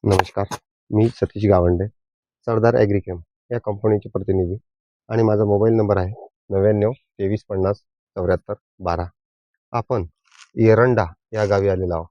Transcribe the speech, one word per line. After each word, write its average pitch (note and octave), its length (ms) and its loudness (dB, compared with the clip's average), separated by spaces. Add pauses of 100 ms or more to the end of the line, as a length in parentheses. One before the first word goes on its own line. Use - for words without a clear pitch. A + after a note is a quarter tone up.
नमस्कार, G2+ 400 0 (480)
मी A2 160 4
सतीश G#2 400 -4
गावंडे, F2+ 380 2 (580)
सरदार A#2 300 2
ॲग्रिकेम G2+ 440 0 (320)
या A#2+ 80 -4
कंपनीचे G#2+ 500 -2
प्रतिनिधी F#2+ 480 -4 (520)
आणि A2+ 140 0
माझा G#2+ 200 2
मोबाईल G#2 300 2
नंबर G#2 240 2
आहे F#2+ 300 -6 (220)
नव्याण्णव G#2 420 2
तेवीस G#2 580 -6
पन्नास G2 280 -2 (380)
चौऱ्याहत्तर F#2 380 -4 (260)
बारा. F2 260 -4 (680)
आपण A2+ 340 -4 (520)
एरंडा A2 480 4 (280)
या G#2+ 120 0
गावी G2+ 220 0
आलेलो F#2 260 -2
आहोत. E2 160 -6